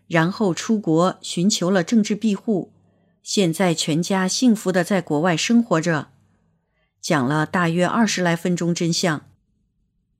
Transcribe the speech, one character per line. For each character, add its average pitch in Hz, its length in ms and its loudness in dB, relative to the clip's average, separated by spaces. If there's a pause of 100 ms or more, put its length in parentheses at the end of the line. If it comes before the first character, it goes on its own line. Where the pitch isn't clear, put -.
然 165 220 2
后 196 240 0
出 220 240 -2
国 170 440 2
寻 175 280 -2
求 175 220 0
了 185 120 2
政 214 200 2
治 208 120 -4
庇 208 200 -2
护， - 380 -4 (480)
现 175 320 0
在 180 200 0
全 160 300 -2
家 190 240 -2
幸 233 280 2
福 185 160 -4
地 175 120 2
在 185 180 0
国 151 200 -2
外 170 160 2
生 233 260 2
活 175 160 0
着。 160 300 -2 (880)
讲 143 260 0
了 156 200 0
大 175 240 0
约 175 160 0
二 226 200 2
十 190 160 -2
来 170 140 2
分 180 200 -2
钟 170 200 -2
真 170 160 -2
相。 165 360 -2 (920)